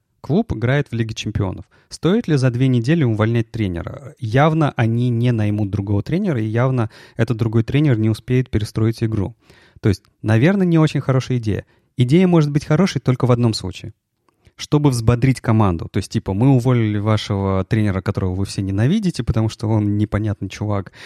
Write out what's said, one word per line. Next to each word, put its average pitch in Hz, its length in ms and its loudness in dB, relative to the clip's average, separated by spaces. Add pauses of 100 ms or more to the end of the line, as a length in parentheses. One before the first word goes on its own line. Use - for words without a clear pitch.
(220)
клуб 160 320 -2
играет 127 340 -2
в - 60 -12
Лиге 113 200 -4
Чемпионов. 95 520 -6 (240)
Стоит 208 360 -2
ли 156 100 0
за 127 140 2
две 127 180 0
недели 131 360 2
увольнять 110 460 0
тренера? 92 680 -6
Явно 143 580 2
они 120 340 0
не 120 200 0
наймут 107 400 0
другого 101 320 -2
тренера, 160 380 -2
и 110 60 -2
явно 120 420 0 (280)
этот 120 200 0
другой 113 280 0
тренер 139 340 2
не 110 100 0
успеет 127 400 -2
перестроить 113 540 -2
игру. 107 340 -4 (440)
То 110 100 2
есть, - 140 -2 (180)
наверное, 160 440 2
не 165 120 4
очень 156 220 2
хорошая 127 360 -2
идея. 104 300 -4 (320)
Идея 147 280 4
может 160 240 4
быть 147 140 -2
хорошей 156 360 0
только 127 260 0
в 123 60 4
одном 120 200 2
случае. - 400 -10 (640)
Чтобы 147 360 0
взбодрить 123 500 2
команду. 104 500 2
То - 60 -4
есть, - 160 -4
типа, - 220 -4
мы 123 160 2
уволили 117 480 2
вашего 98 680 0
тренера, 104 360 0
которого 95 340 -2
вы 98 100 -2
все - 180 -6
ненавидите, 123 600 0
потому 110 240 0
что - 180 -8
он 107 300 0
непонятный 104 540 -2
чувак, 104 420 -6 (140)